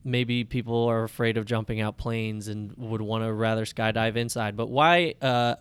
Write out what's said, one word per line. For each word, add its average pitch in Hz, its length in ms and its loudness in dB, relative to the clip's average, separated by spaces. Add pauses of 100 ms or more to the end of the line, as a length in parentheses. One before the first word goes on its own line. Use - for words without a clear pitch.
maybe 123 400 0
people 117 440 0
are 113 180 2
afraid 113 320 0
of 113 80 0
jumping 110 360 -2
out 107 160 -2
planes 110 520 -4
and 104 280 -8
would 113 260 -4
wanna 110 300 -2
rather 110 320 0
skydive 113 520 0
inside, 113 400 -2
but 117 120 -2
why, 160 540 4
uh, 120 380 2